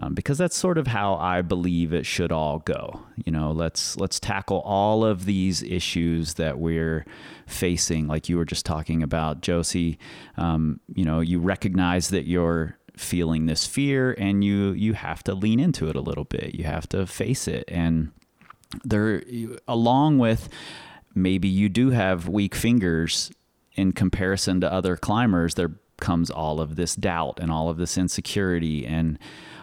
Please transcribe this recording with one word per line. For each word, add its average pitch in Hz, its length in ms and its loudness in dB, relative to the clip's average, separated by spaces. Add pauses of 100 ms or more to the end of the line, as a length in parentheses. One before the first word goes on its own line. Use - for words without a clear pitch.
Um, 71 120 -4
because 139 240 -2
that's 175 180 0
sort 180 220 0
of 135 80 0
how 101 300 0
I 90 260 0
believe 87 500 0
it 82 140 0
should 85 260 -2
all 78 280 0
go. - 400 -6 (260)
You 82 60 -2
know, 78 200 0
let's, - 460 -4
let's - 200 -2
tackle 98 420 -2
all 107 440 2
of 95 220 0
these 95 360 2
issues 82 720 -2
that 76 240 -2
we're 80 460 0 (420)
facing, 85 600 -2
like 78 220 -4
you 85 100 0
were 82 80 0
just - 180 -6
talking 80 380 -2
about, 78 400 -2
Josie. 85 560 0 (400)
Um, 80 420 0 (140)
you 95 100 0
know, 80 160 2
you 85 180 0
recognize 90 720 2
that 82 160 -2
you're 85 520 0 (180)
feeling 80 500 0
this 80 200 0
fear, 135 500 2
and 101 260 2
you, 101 300 2
you 107 220 0
have - 300 -8
to 95 100 -2
lean 110 260 2
into 147 280 2
it 71 80 -2
a - 40 -2
little - 240 -4
bit. - 300 -6
You 82 100 -4
have 80 260 -4
to 95 160 -2
face - 400 -2
it. - 220 -4
And 82 440 0 (720)
there, 107 440 0
you, 117 300 -8 (100)
along 127 500 4
with 113 300 4 (680)
maybe 92 340 2
you 98 200 4
do 123 220 4
have 95 380 2
weak 101 260 2
fingers 90 760 2 (440)
in 95 180 2
comparison 95 720 2
to 85 100 0
other 92 240 0
climbers, 101 600 2
there 85 160 0 (260)
comes 85 320 2
all 78 300 -2
of 78 160 -4
this 85 180 -2
doubt 85 480 -2
and 82 80 0
all 80 180 0
of 80 80 -2
this 87 220 -2
insecurity 85 880 0
and 80 320 0 (440)